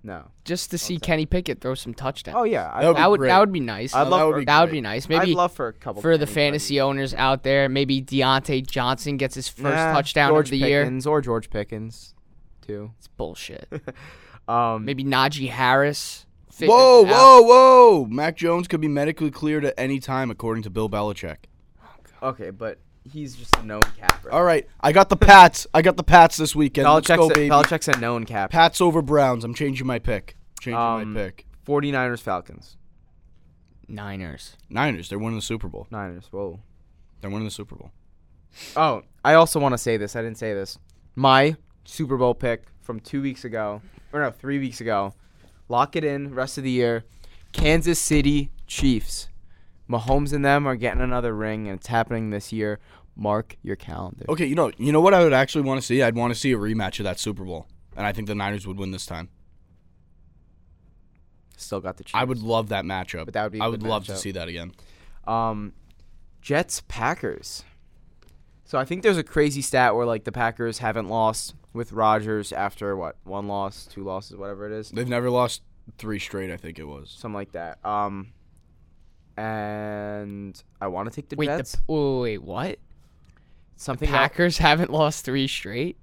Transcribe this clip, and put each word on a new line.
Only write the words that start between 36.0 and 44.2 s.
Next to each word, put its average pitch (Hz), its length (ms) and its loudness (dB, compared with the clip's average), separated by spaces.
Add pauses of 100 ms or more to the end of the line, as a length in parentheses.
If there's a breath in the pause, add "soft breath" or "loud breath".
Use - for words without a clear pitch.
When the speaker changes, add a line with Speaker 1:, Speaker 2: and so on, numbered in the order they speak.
Speaker 1:
Whoa. 95 260 -10 (600)
Speaker 3:
They're 98 100 -12
winning 107 160 -8
the 101 60 -10
Super - 240 -16
Bowl. - 160 -20 (840 loud breath)
Speaker 1:
Oh, 143 260 0 (220)
I 151 100 6
also 165 260 4
wanna 131 180 0
say 113 180 -2
this. 104 200 -6
I 113 60 -6
didn't 113 160 -10
say 110 140 -6
this. 98 260 -8 (360)
My 135 400 4 (300)
Super 135 320 -6
Bowl 123 180 0
pick 117 320 -8 (160)
from 117 180 -12
two 139 220 -8
weeks 131 220 -8
ago, 107 360 -8 (320)
or 147 80 -6